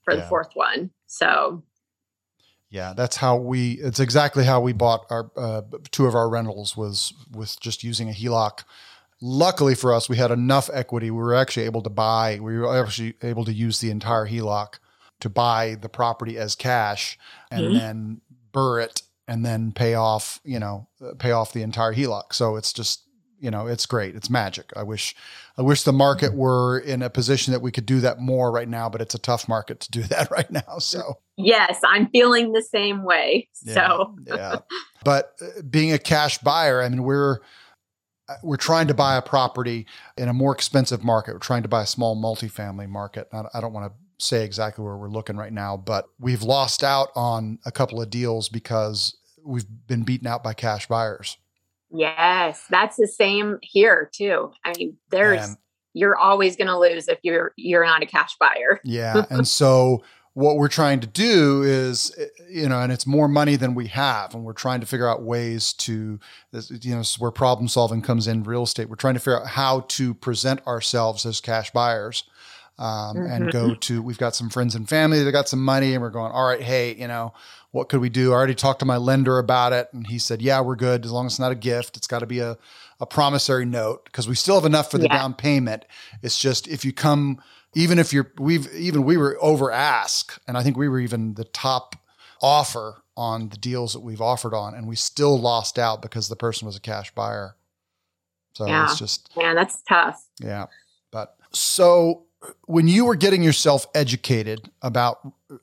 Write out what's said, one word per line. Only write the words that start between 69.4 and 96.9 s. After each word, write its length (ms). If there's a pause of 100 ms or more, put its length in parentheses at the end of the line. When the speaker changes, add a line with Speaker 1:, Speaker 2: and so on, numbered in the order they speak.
Speaker 2:
how 400
to 280
present 520
ourselves 580
as 140
cash 320
buyers. 540 (520)
Um, 380
and 380
go 160
Speaker 1:
Mm-hmm. 100
Speaker 2:
to, 220
we've 160
got 180
some 140
friends 260
and 140
family 340
that 80
got 160
some 160
money 300
and 80
we're 80
going, 240
"All 120
right, 160
hey, 340
you 120
know, 260 (380)
what 160
could 140
we 80
do?" 240
I 20
already 180
talked 260
to 60
my 120
lender 420
about 320
it. 220
And 120
he 140
said, 220
"Yeah, 180
we're 160
good. 300
As 80
long 120
as 80
it's 60
not 140
a 20
gift, 400
it's 120
gotta 180
be 140
a, 180 (420)
a 60
promissory 580
note." 480
'Cause 160
we 80
still 200
have 100
enough 260
for 60
the 80
Speaker 1:
Yeah. 140
Speaker 2:
down 160
payment. 500 (360)
It's 160
just, 300
if 160
you 80
come, 500 (340)
even 220
if 140
you're, 260
we've, 380
even 300
we 100
were 260
over 300
ask, 760
and 120
I 60
think 120
we 140
were 100
even 360
the 100
top 500 (460)
offer 640 (120)
on 340
the 80
deals 360
that 80
we've 200
offered 320
on, 220
and 100
we 120
still 420
lost 400
out 220
because 260
the 80
person 300
was 100
a 60
cash 340